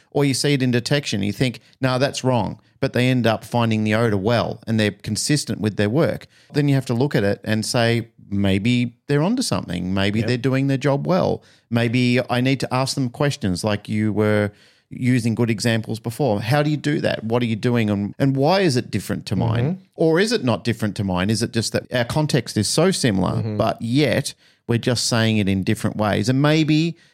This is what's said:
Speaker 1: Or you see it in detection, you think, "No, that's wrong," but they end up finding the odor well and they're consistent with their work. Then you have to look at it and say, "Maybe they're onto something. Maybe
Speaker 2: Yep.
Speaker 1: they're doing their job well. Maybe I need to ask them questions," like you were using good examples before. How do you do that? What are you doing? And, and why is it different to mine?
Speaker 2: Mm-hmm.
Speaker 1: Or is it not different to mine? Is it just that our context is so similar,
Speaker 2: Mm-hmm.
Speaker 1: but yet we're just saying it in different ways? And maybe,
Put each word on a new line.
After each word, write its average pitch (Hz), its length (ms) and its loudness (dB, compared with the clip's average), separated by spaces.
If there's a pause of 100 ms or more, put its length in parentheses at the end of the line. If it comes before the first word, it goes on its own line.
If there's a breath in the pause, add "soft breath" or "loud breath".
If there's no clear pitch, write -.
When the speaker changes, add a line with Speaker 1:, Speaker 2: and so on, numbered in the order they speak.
(120 soft breath)
Speaker 1:
Or 143 140 0
you 135 80 2
see 147 200 0
it 131 100 0
in 127 80 2
detection, 120 520 -2
you 101 100 -2
think, 127 260 -2 (220 soft breath)
"No, 127 180 0
that's 131 240 -2
wrong," 117 360 0 (200 soft breath)
but 135 140 -2
they 123 160 2
end 123 180 2
up 110 160 0
finding 113 400 0
the 107 120 2
odor 113 220 2
well 95 500 -2
and 110 120 0
they're 104 120 2
consistent - 720 -4
with 101 160 -2
their 104 120 2
work. 135 380 0 (260 soft breath)
Then 143 140 2
you 139 80 4
have 131 120 0
to 123 60 0
look 131 220 0
at 113 80 2
it 101 200 0
and 110 220 -2
say, 117 440 0 (200)
"Maybe 101 640 2 (120)
they're 143 160 2
onto 240 200 0
something. 90 500 -4
Maybe 101 260 2
Speaker 2:
Yep. 107 80 -2
Speaker 1:
they're 127 100 0
doing 131 300 0
their 135 100 0
job 143 300 0
well. 147 360 0 (260 soft breath)
Maybe 123 500 2 (100)
I 123 120 0
need 131 200 0
to - 120 -4
ask 127 220 0
them 131 140 -2
questions," 120 540 -2
like 104 260 -2
you 107 240 0
were 104 380 2 (400 soft breath)
using 120 440 0
good 117 140 2
examples 113 500 -2
before. 113 420 -2
How 139 200 0
do 151 80 0
you 151 80 0
do 143 240 -2
that? - 220 -2
What 117 180 0
are 123 60 0
you 113 80 -2
doing? 117 340 0
And, 104 300 -2
and 135 180 2
why 170 240 2
is 143 160 2
it - 140 -4
different 92 340 -4
to - 100 -4
mine? 82 300 0
Speaker 2:
Mm-hmm. 185 180 -4 (120)
Speaker 1:
Or 160 240 2
is 196 120 2
it 220 120 -2
not 113 200 0
different 110 340 -2
to 104 60 -2
mine? 95 280 0
Is 107 100 0
it 113 100 -2
just 113 220 -4
that - 180 -4
our 120 140 0
context 147 500 -2
is 107 140 0
so 180 220 2
similar, 95 400 0
Speaker 2:
Mm-hmm. 107 260 -4
Speaker 1:
but 107 240 -2
yet 120 540 0 (320 soft breath)
we're 117 100 2
just 117 300 -2
saying 110 300 2
it 98 120 2
in 95 140 2
different - 340 -2
ways? 101 320 0
And 131 100 2
maybe, 156 560 2 (180 soft breath)